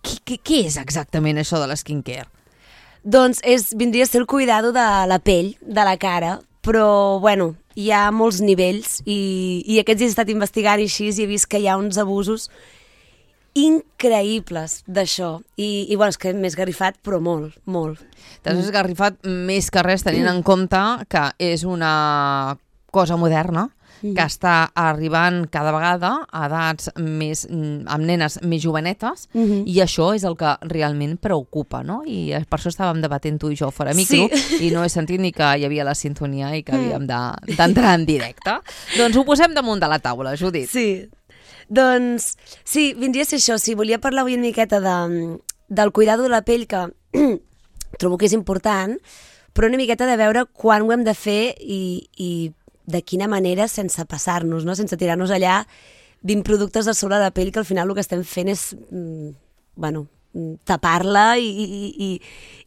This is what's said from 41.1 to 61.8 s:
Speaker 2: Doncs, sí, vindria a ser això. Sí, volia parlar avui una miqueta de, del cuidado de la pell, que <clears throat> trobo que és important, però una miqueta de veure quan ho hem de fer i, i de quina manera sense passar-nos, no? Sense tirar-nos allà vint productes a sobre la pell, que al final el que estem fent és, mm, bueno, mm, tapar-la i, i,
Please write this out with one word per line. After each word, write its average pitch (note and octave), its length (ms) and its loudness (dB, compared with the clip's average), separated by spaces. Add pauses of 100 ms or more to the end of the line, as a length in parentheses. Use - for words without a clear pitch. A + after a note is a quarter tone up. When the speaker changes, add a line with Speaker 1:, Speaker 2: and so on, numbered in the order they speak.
Speaker 2:
Doncs, B3 680 2 (280)
sí, C#4+ 320 0
vindria C4 240 -2
a D4 40 0
ser D4 140 -2
això. A#3 200 2
Sí, A3+ 160 -2
volia A3 240 0
parlar C4+ 220 -2
avui B3+ 120 0
una A#3+ 100 0
miqueta G#3 380 0
de, E3+ 560 -2 (320)
del G#3 220 2
cuidado A3 320 4
de C4 60 2
la A3+ 120 2
pell, A#3 260 0
que F3+ 240 -4 (220)
<clears throat> B3+ 260 2 (600)
trobo F3+ 180 0
que F#3+ 80 2
és F#3+ 80 4
important, G3 680 -2 (540)
però A3 140 4
una B3+ 100 2
miqueta A#3+ 300 0
de B3 100 2
veure A3 340 4
quan G#3+ 300 4
ho A3 100 2
hem A#3+ 120 2
de A3 100 2
fer G#3+ 480 -2
i, F#3 560 -6
i E3+ 340 -6 (320)
de E3+ 200 -4
quina F#3+ 240 -2
manera F#3+ 420 0
sense F#3 360 -6
passar-nos, E3 600 -4
no? F3+ 100 -4
Sense F#3+ 220 -4
tirar-nos F3+ 340 0
allà F#3+ 340 2 (580)
vint G3+ 200 0
productes G#3 440 0
a A3+ 60 0
sobre G3+ 260 0
la G3 120 2
pell, F#3 200 -2
que A3 80 -4
al A3 60 -4
final F3+ 220 -2
el G3 60 -4
que G3 80 -4
estem F3+ 240 -4
fent F3+ 240 -4
és, - 260 -6 (140)
mm, D#3+ 400 -10 (480)
bueno, D3+ 300 -6 (260)
mm, D#3+ 220 -8 (100)
tapar-la F#3+ 720 4
i, B3 100 0
i, G3+ 500 -6